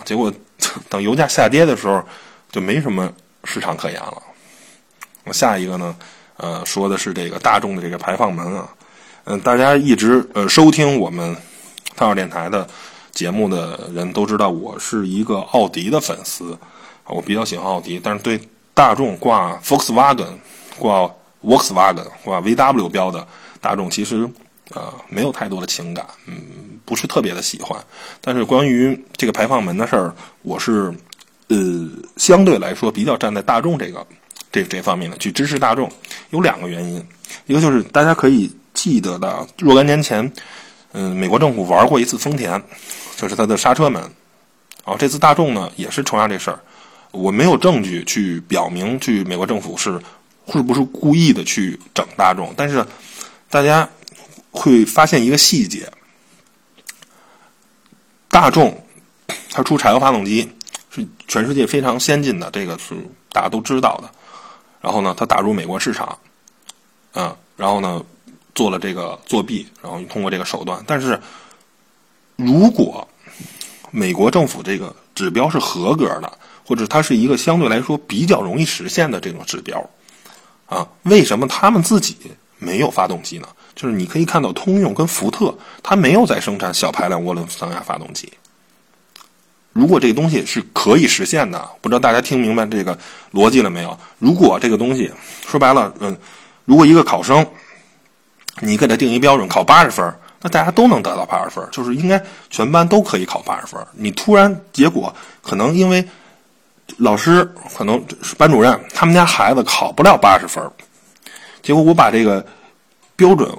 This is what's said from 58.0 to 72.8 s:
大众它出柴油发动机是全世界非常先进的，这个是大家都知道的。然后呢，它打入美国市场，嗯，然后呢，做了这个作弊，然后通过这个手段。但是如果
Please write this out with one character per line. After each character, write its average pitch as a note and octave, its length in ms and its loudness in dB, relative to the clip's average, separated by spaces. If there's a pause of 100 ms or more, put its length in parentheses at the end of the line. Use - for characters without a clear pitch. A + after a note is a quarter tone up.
大 F3 220 4
众 D3+ 260 2 (760)
它 C3+ 100 -2
出 D3 160 0
柴 G#2+ 140 2
油 B2 80 2
发 C3+ 100 4
动 A2 140 0
机 A2 260 -2 (400)
是 - 160 -10 (220)
全 A2 180 -2
世 C#3 80 -4
界 C3 120 2
非 C#3+ 140 -2
常 B2 180 -2
先 D3 220 0
进 B2+ 180 -2
的， E2+ 120 -12
这 G2+ 160 -8
个 F2+ 120 -10
是 - 180 -16 (360)
大 - 80 -2
家 F#2 80 -2
都 A2 120 -6
知 C3 200 -4
道 A2+ 180 0
的。 - 120 -18 (720)
然 - 120 -6
后 G#2 80 -2
呢， F#2+ 160 -2
它 A2+ 80 -6
打 F2+ 160 2
入 G2+ 120 0
美 F#2 120 -4
国 F#2 140 -8
市 A#2 140 -4
场， - 260 -10 (960)
嗯， F3 200 -6 (220)
然 G2 140 -2
后 G2+ 100 0
呢， F2 240 -6 (500)
做 A2+ 140 0
了 F#2 100 -4
这 F#2 140 -8
个 F2 320 -10
作 A2 180 -2
弊， G2 240 -8 (160)
然 F2 80 -16
后 F2 80 -12 (120)
通 A2 100 -8
过 F#2+ 100 -4
这 F#2 60 -4
个 F2+ 80 -6
手 - 180 -10
段。 F#2 240 -10
但 D3 140 -4
是 B2+ 180 -2 (1160)
如 D3 340 4
果 - 360 -2 (840)